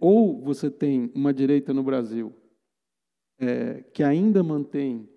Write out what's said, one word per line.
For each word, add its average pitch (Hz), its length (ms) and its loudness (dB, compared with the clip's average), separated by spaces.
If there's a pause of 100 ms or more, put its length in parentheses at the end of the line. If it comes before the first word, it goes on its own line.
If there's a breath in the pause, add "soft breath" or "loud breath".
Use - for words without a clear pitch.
ou 185 400 4
você 139 280 -4
tem 131 460 -2
uma 139 180 0
direita 139 400 0
no 135 120 -2
Brasil, 117 480 -4 (1040)
é, 123 540 -4
que - 100 -2
ainda 185 400 2
mantém 139 720 -4